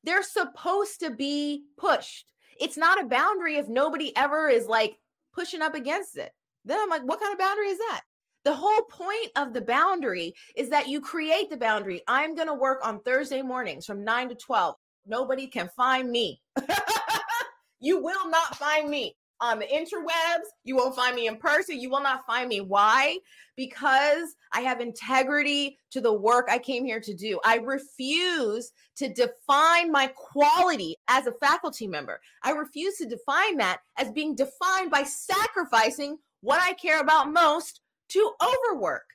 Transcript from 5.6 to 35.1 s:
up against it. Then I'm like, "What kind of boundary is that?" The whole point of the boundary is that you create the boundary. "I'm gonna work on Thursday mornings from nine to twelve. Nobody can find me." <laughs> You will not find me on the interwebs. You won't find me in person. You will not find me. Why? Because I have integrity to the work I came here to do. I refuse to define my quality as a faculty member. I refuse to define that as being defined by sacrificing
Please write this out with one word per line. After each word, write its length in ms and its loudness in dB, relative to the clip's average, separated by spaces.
up 100 -2
against 440 -6
it. 140 -10
Then 160 -2
I'm 100 -2
like, 140 -2
"What 160 -2
kind 140 -2
of 60 -8
boundary 300 0
is 100 -4
that?" 240 -6
The 100 2
whole 300 2
point 520 -8
of 180 -2
the 80 -4
boundary 760 0
is 140 -4
that 200 2
you 120 -4
create 480 -2
the 80 -8
boundary. 500 -2
"I'm 280 0
gonna 180 -2
work 320 0
on 160 -4
Thursday 400 0
mornings 440 -6
from 180 -10
nine 260 -2
to 60 -12
twelve. 400 0
Nobody 420 -4
can 220 -6
find 420 0
me." 320 -2
<laughs> 80 -2
You 220 2
will 280 -4
not 260 0
find 340 0
me 280 -6
on 180 0
the 60 -6
interwebs. 800 -2
You 140 -2
won't 180 0
find 220 0
me 100 -2
in 80 -4
person. 460 0
You 80 -8
will 120 0
not 240 -2
find 220 -2
me. 140 -4
Why? 580 4
Because 800 2
I 80 -2
have 180 -2
integrity 1000 0
to 80 -4
the 140 4
work 360 4
I 100 2
came 260 -4
here 160 -4
to 120 -10
do. 300 -4
I 140 4
refuse 1120 -4
to 140 -4
define 840 2
my 240 2
quality 800 2
as 180 2
a 60 -4
faculty 520 -2
member. 360 -8
I 100 -2
refuse 480 -4
to 60 -6
define 520 -2
that 240 0
as 160 -4
being 200 -4
defined 560 -2
by 140 2
sacrificing 1160 0